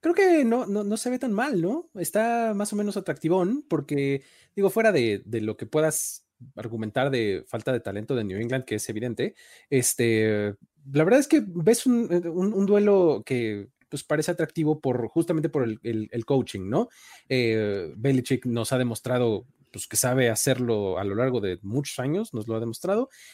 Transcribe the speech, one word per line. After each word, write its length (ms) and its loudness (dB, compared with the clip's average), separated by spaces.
Creo 120 2
que 300 6
no, 220 2
no, 180 -2
no 140 -2
se 120 -4
ve 100 -2
tan 120 -2
mal, 300 0
¿no? 320 -2
Está 600 0
más 200 -4
o 20 -4
menos 220 -2
atractivón, 720 0
porque, 520 -2
digo, 160 2
fuera 220 2
de, 320 2
de 160 -6
lo 160 -4
que 120 -12
puedas 580 -2
argumentar 560 -2
de 360 -2
falta 240 -4
de 80 0
talento 340 -6
de 120 -2
New 160 -4
England, 240 -4
que 100 -4
es 140 -6
evidente, 460 -4
este, 880 2
la 140 4
verdad 160 6
es 80 -2
que 160 4
ves 400 2
un, 260 2
un, 440 0
un 100 2
duelo 600 4
que, 440 -2
pues, 160 -8
parece 280 -2
atractivo 500 -2
por, 260 -2
justamente 400 0
por 160 0
el, 200 -4
el, 280 -4
el 140 -6
coaching, 420 -2
¿no? 220 0
Eh, 680 0
Belichick 520 0
nos 260 -2
ha 40 0
demostrado, 680 0
pues, 160 -14
que 80 -8
sabe 340 2
hacerlo 720 0
a 60 -4
lo 100 -2
largo 240 0
de 220 -4
muchos 380 -6
años, 340 -4
nos 140 -8
lo 80 -2
ha 40 -2
demostrado, 500 -4